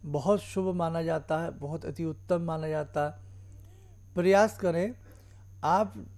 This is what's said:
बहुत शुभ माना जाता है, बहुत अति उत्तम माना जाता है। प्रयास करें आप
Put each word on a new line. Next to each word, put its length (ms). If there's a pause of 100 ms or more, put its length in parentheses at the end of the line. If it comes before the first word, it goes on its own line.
बहुत 360
शुभ 340
माना 260
जाता 360
है, 140
बहुत 340
अति 200
उत्तम 360
माना 260
जाता 380
है। 180 (920)
प्रयास 440
करें 340 (720)
आप 300 (240)